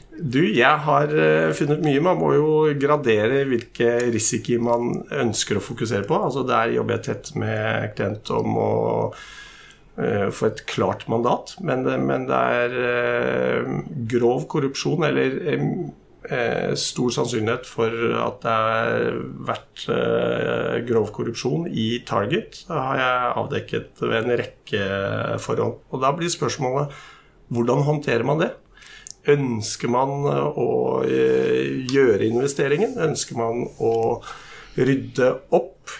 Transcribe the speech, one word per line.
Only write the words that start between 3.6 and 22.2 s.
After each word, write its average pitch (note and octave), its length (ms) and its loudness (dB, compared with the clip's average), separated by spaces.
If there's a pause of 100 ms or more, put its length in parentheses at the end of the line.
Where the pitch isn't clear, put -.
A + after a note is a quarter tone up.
risiko A2+ 480 0
man A#2+ 520 0
ønsker A#2 480 0
å - 40 -4
fokusere A2 440 -4
på. E3+ 100 2
Altså, C#3 300 -2
der A#2 260 2
jobber A2+ 240 0
jeg - 80 -10
tett - 300 -8
med G#2+ 600 -2
klient A2 360 -4
om A2+ 260 -2
å, A2 560 0 (840)
eh, G#2 340 0
få - 160 0
et - 180 -6
klart G2 420 -2
mandat. A#2 540 -2
Men C3 220 -2
det, C3 160 0
men C3+ 260 0
det C3 100 0
er, B2 420 2 (120)
eh, B2 880 0 (280)
grov B2 400 2
korrupsjon C#3+ 580 0
eller, C3+ 340 2 (140)
eh, C#3 120 0 (640)
eh, B2 460 0
stor - 340 -2
sannsynlighet A#2 560 0
for - 220 0
at A#2 540 0
det A#2 100 0
har A2+ 640 2 (260)
vært, - 480 -8
eh, A#2+ 1000 0
grov A2+ 260 2
korrupsjon B2+ 600 -4
i A#2 340 -2
Target. B2 640 -2